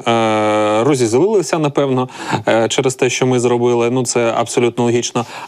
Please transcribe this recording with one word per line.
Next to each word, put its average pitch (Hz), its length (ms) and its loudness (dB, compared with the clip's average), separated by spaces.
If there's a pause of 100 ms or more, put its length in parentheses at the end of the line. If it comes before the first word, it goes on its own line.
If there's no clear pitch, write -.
е, 107 760 0
розізлилися, 151 760 2
напевно, 135 500 0 (380)
е, 113 220 2
через 131 260 -2
те, 127 140 0
що 131 160 0
ми 127 140 2
зробили, 120 500 2
ну, 127 160 0
це 117 300 0
абсолютно 120 480 0
логічно. 120 420 -2 (220)